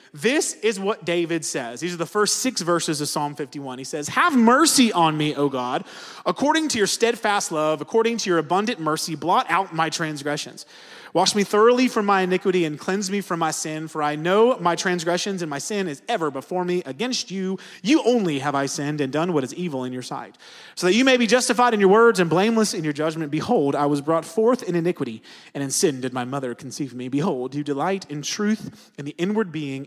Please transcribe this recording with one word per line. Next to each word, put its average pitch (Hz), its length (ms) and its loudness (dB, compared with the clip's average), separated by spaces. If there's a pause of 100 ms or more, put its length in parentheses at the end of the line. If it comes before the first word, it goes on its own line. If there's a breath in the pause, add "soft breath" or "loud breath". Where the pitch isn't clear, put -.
(140)
this 247 420 -2
is 208 220 -2
what 196 280 -4
David 170 400 -2
says. 123 340 -6
These 175 140 -6
are 170 40 -8
the 160 80 -4
first 208 340 0
six 254 200 -2
verses 165 400 0
of 143 80 -4
Psalm 147 260 -4
fifty-one. 139 440 -10
He 131 80 -12
says, 151 240 -8
"Have 311 260 2
mercy 247 560 6
on 160 240 4
me, 151 180 0
O 143 140 0
God, 131 380 -4 (400 loud breath)
according 311 420 2
to 233 100 -2
your 196 100 2
steadfast 226 640 0
love, 156 300 0
according 226 380 0
to 196 120 -4
your 170 100 4
abundant 185 420 0
mercy, 156 340 -2
blot 180 320 2
out 180 260 0
my 160 160 0
transgressions. 147 760 -6 (480 loud breath)
Wash 185 220 4
me 202 80 2
thoroughly 240 440 6
from 214 200 0
my 196 140 4
iniquity 180 440 2
and 151 140 -4
cleanse 190 320 -4
me 202 100 -2
from 175 160 -4
my 160 140 0
sin, 156 360 -6
for 156 140 -6
I 151 140 0
know 202 420 4
my 175 180 0
transgressions 175 680 -2
and 151 60 -6
my 143 100 -6
sin 196 280 -4
is 143 220 -8
ever 165 220 0
before 180 340 -6
me. 180 220 0
Against 220 420 -6
you, 190 300 -4 (240 loud breath)
you 262 200 4
only 202 360 2
have 139 160 -2
I 139 100 0
sinned 143 340 -4
and 131 140 -2
done 170 180 0
what 143 120 2
is 127 100 -8
evil 147 300 -6
in 127 100 -8
your 127 80 -8
sight, 120 380 -12 (340 loud breath)
so 175 140 -2
that 190 80 4
you 262 100 4
may 262 120 6
be 240 100 2
justified 240 480 4
in 208 40 0
your 196 100 6
words 226 300 6
and 165 120 2
blameless 214 420 2
in 170 100 -4
your 151 100 -2
judgment. 156 360 -2
Behold, 151 460 0
I 147 100 2
was 143 160 0
brought 160 240 0
forth 226 380 2
in 175 100 -4
iniquity, 165 480 -2 (320 loud breath)
and 139 100 -6
in 135 60 -4
sin 135 320 0
did 127 120 -4
my 123 120 -4
mother 131 300 -6
conceive 127 400 -10
me. 127 140 -10
Behold, 135 440 -2
you 147 100 -4
delight 156 460 -4
in 147 140 -8
truth - 720 -4
in 143 80 -12
the 147 140 -10
inward 208 320 -2
being, 139 360 -8